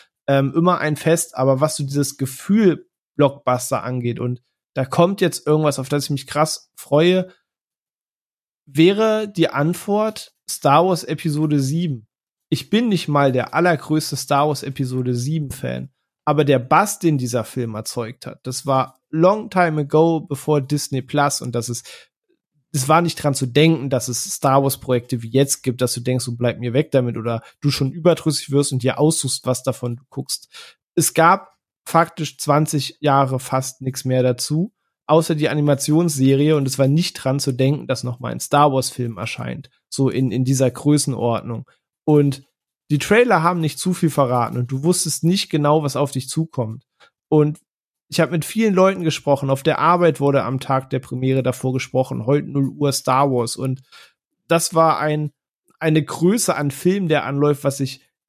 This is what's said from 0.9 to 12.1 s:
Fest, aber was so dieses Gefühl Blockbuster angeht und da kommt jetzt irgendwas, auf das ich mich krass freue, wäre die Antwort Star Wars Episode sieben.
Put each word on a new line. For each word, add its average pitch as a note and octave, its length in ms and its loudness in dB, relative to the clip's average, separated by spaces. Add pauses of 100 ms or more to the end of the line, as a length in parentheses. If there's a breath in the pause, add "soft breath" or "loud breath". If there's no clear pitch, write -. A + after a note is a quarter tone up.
Fest, - 400 0
aber C3 240 2
was D3+ 160 0
so D3+ 80 -6
dieses C#3 340 -2
Gefühl F#3+ 720 0 (280)
Blockbuster B2+ 640 0
angeht A#2+ 380 -4
und B2 240 -6 (320)
da C3 100 -2
kommt F3+ 360 2
jetzt - 260 -2
irgendwas, D3+ 320 2
auf C3 100 -8
das C#3+ 140 0
ich - 80 -10
mich C#3 160 -4
krass - 480 -2
freue, F3+ 540 2 (1400 loud breath)
wäre G#3 600 4
die E3+ 220 0
Antwort G3+ 840 -2 (140)
Star D3+ 380 4
Wars F3+ 180 0
Episode D3+ 560 -2
sieben. C#3 460 -2 (420)